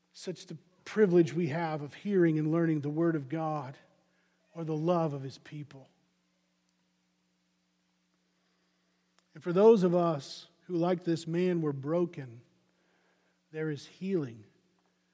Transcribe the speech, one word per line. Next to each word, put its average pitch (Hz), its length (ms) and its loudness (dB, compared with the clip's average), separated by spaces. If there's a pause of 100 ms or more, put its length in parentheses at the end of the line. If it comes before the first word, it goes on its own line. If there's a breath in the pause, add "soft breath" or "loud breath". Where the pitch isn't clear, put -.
(120)
such - 340 -12
the 165 120 -14 (260)
privilege 175 480 4
we 165 160 -2
have 156 320 -4
of 147 140 -12
hearing 175 440 2
and 156 140 0
learning 156 280 0
the 143 100 -4
Word 165 260 0
of 135 140 -6
God 151 460 -6 (760)
or 165 100 -10
the 156 120 -4
love 160 380 0
of 139 80 -8
His 131 160 -12
people. 139 500 -16 (3500)
And 156 100 -20
for 175 120 -2
those 208 280 8
of 175 120 4
us 170 520 -2 (200)
who, 180 100 -6
like 175 280 0
this 165 220 -2
man, 175 360 0
were 151 100 -2
broken, 139 720 -6 (1120)
there 156 180 -4
is 143 160 -8
healing 139 580 -4 (680)